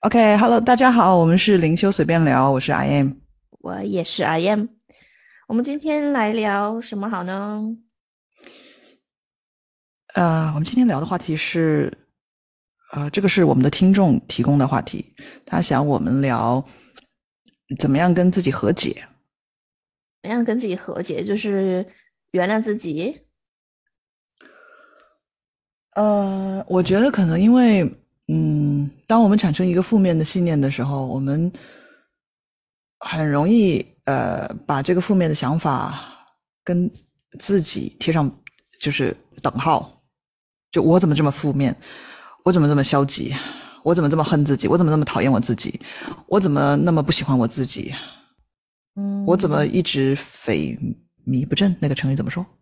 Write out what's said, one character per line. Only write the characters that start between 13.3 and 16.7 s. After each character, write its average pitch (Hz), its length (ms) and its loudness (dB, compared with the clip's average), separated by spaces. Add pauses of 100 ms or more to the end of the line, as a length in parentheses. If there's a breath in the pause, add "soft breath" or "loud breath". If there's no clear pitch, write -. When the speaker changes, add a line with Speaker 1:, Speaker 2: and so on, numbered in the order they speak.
Speaker 1:
我 143 100 4
们 131 80 2
的 139 80 4
听 190 220 4
众 190 300 4
提 - 200 -6
供 143 160 4
的 135 80 4
话 135 160 -2
题， - 320 -12 (320 loud breath)
他 170 160 -2
想 143 240 0
我 139 140 0
们 120 220 0
聊 123 420 0 (1120 loud breath)